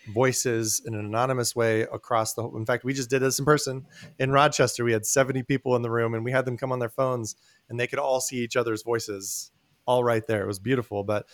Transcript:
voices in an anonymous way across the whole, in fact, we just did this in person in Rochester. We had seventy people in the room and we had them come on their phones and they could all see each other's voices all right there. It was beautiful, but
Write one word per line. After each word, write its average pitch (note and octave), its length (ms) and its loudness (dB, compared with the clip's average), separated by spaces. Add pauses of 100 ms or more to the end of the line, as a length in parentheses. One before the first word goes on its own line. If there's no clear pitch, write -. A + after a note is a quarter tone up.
(140)
voices A#2 720 2
in A2+ 80 -6
an G#2 100 -6
anonymous A#2+ 500 0
way A2+ 280 2
across A2+ 500 -2
the - 80 -8
whole, A#2+ 160 -6
in A2+ 80 -6
fact, B2 200 0
we C3+ 100 -2
just C3 160 -4
did C3+ 100 2
this C3 180 2
in C#3+ 60 -4
person C3+ 400 2 (340)
in C3 120 0
Rochester. C#3 520 4
We A#2+ 100 2
had G#2+ 120 0
seventy C3 380 2
people B2+ 340 0
in A#2+ 60 0
the A#2 80 -2
room A#2 240 0
and A2+ 100 -4
we B2 80 -4
had C3 140 2
them B2 100 -4
come C3 160 -4
on B2+ 60 -2
their A#2 100 -2
phones B2 480 -2 (320)
and A#2 100 -8
they B2 80 0
could C3 120 -4
all C3+ 220 2
see B2+ 180 -6
each A#2+ 180 -2
other's A2+ 260 0
voices G#2+ 680 -6 (360)
all B2 160 4
right A#2 240 2
there. G#2+ 160 0
It G2 40 -2
was G2+ 120 -4
beautiful, G#2 460 -2
but G#2 300 -2